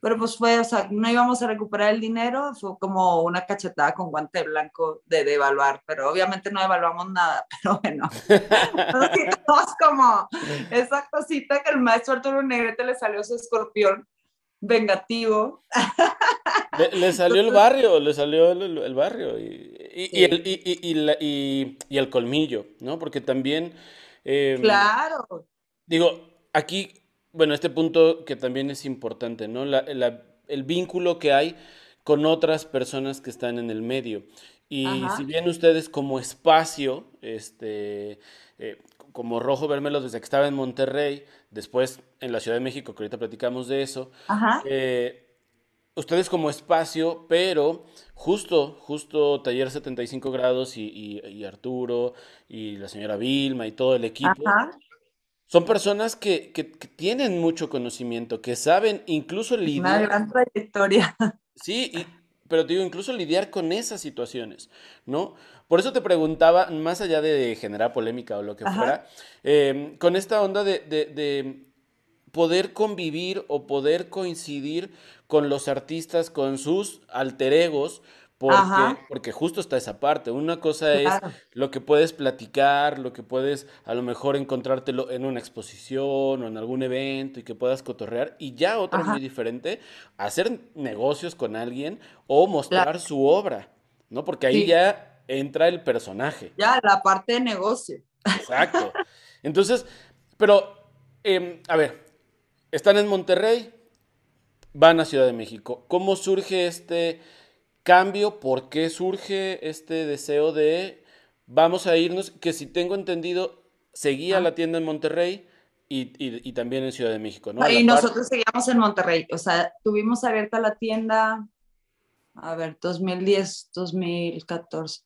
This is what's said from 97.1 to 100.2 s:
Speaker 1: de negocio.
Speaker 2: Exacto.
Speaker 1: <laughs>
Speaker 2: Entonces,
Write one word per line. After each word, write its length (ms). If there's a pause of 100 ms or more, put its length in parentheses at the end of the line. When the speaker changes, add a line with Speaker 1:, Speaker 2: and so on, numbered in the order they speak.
Speaker 1:
de 60
negocio. 640 (240)
Speaker 2:
Exacto. 680 (260)
Speaker 1:
<laughs> 260
Speaker 2:
Entonces, 420 (500)